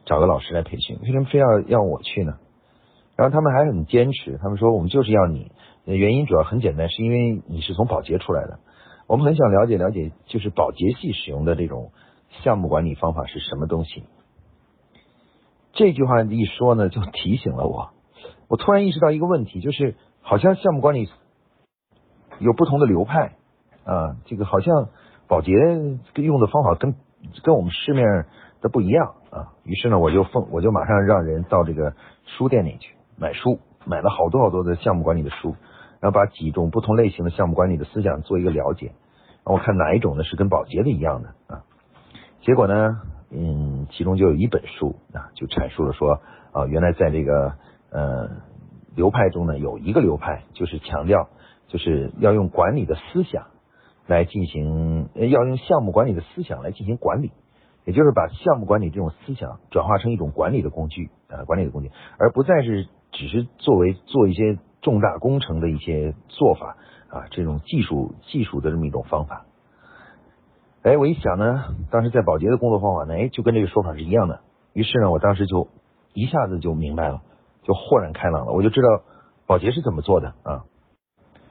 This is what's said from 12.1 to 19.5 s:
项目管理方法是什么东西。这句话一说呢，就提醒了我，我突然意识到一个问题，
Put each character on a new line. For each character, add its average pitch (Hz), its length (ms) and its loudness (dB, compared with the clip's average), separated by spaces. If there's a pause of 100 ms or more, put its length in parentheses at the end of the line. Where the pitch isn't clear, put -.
项 113 160 2
目 90 100 -2
管 78 160 0
理 78 120 -2
方 82 180 -2
法 69 140 -6
是 - 100 -12
什 71 200 -10
么 78 100 -4
东 82 180 -4
西。 - 200 -16 (1700)
这 202 180 6
句 135 140 2
话 123 180 4
一 110 220 0
说 120 280 2
呢， 107 140 2
就 101 140 -4
提 92 340 -2
醒 - 180 -4
了 67 140 -2
我， - 220 -6 (580)
我 - 80 0
突 - 160 2
然 202 160 4
意 175 60 0
识 151 80 -4
到 156 100 4
一 156 80 0
个 170 80 -2
问 165 160 0
题， 92 160 -10